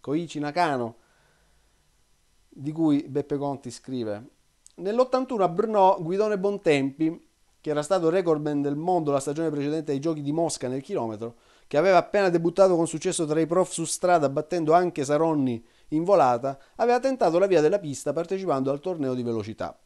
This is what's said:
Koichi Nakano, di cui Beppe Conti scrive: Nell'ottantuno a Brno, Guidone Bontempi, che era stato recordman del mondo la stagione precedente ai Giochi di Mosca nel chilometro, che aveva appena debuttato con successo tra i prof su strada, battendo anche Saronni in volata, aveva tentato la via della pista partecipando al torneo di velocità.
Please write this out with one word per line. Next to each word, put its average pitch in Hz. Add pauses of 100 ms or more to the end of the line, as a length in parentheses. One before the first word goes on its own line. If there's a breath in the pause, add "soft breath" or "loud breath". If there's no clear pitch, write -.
Koichi 156
Nakano, 147 (1500)
di 147
cui 156
Beppe 143
Conti 139
scrive: 113 (480)
Nell'ottantuno 247
a 175
Brno, 196
Guidone 196
Bontempi, 160 (320)
che 151
era 147
stato 165
recordman 151
del 143
mondo 165
la 139
stagione 151
precedente 151
ai 139
Giochi 151
di 143
Mosca 156
nel 131
chilometro, 117 (300 soft breath)
che -
aveva 180
appena 196
debuttato 175
con 165
successo 165
tra 151
i 160
prof 170
su 170
strada, 165
battendo 156
anche 170
Saronni 147 (260 soft breath)
in 156
volata, 135 (180 soft breath)
aveva 240
tentato 240
la 196
via 180
della 156
pista 147
partecipando 165
al 143
torneo 147
di 123
velocità. 110